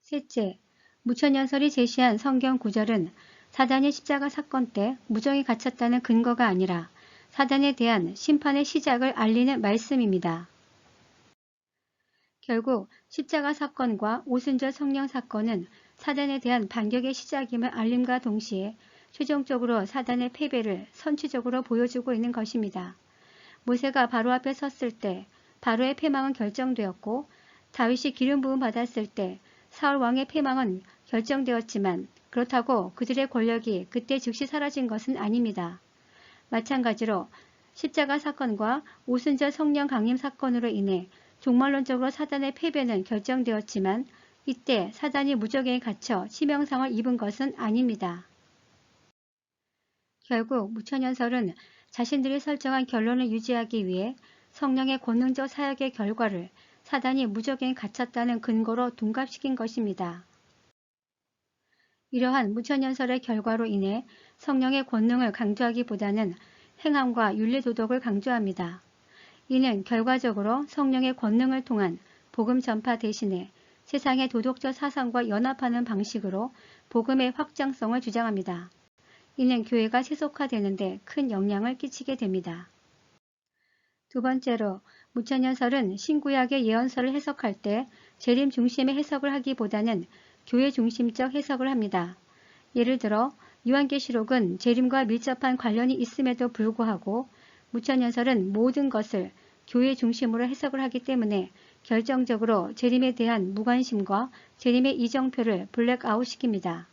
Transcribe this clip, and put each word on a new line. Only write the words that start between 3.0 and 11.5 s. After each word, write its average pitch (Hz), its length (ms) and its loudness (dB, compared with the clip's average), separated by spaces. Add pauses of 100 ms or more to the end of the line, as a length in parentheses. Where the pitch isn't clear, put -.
사단이 269 400 4
십자가 285 380 -2
사건 269 380 -2
때 240 300 -2 (100)
무정에 269 360 2
갇혔다는 240 580 0
근거가 233 460 4
아니라 180 420 0 (400)
사단에 277 440 2
대한 208 420 2
심판의 285 500 2
시작을 262 460 0
알리는 240 500 2
말씀입니다. 202 840 0 (1900)